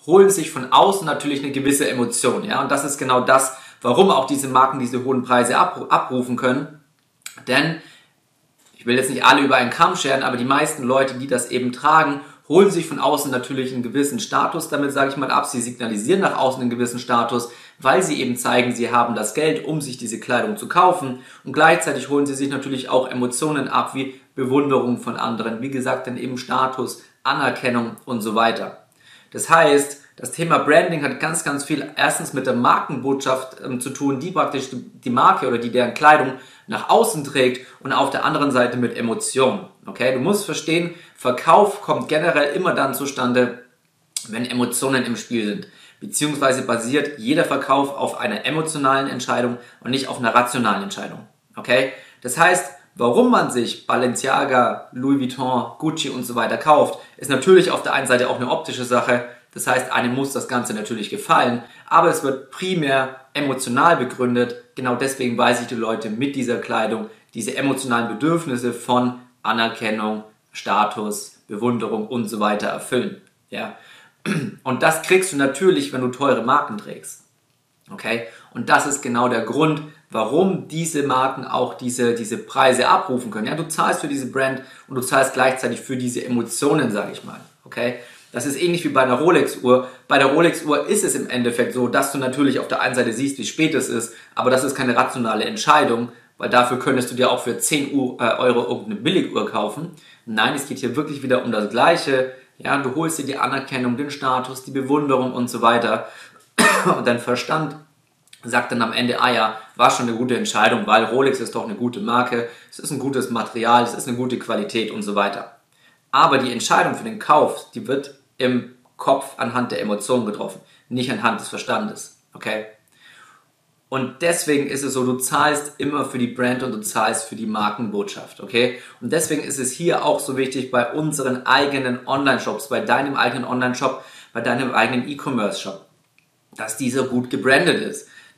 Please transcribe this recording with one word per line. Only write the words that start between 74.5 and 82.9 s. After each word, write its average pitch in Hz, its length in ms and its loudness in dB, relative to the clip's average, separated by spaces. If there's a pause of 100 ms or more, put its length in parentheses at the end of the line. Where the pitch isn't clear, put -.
Und 127 200 -2
das 160 180 4
kriegst 185 320 2
du 143 40 -2
natürlich, 139 540 2
wenn 127 100 -4
du 127 80 0
teure 123 340 2
Marken 120 340 0
trägst. - 460 -16 (680)
Okay? 113 360 -6 (260)
Und 120 160 -6
das 147 160 4
ist 135 160 -4
genau 123 260 0
der 113 140 2
Grund, 147 400 0 (300)
warum 131 560 0
diese 156 360 -4
Marken 131 400 0
auch 127 300 -4
diese, 120 400 -2
diese 113 240 -6
Preise 127 500 2
abrufen 123 440 0